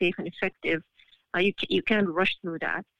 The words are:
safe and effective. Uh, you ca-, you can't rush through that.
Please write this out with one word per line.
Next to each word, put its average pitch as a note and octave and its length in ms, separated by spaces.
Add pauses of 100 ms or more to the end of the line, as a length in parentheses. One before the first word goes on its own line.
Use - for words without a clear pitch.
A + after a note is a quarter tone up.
safe F3+ 180
and F3 100
effective. E3 540 (520)
Uh, F3 60
you G3 140
ca-, - 140
you F#3 140
can't G#3 260
rush F3 340
through E3 180
that. - 240 (160)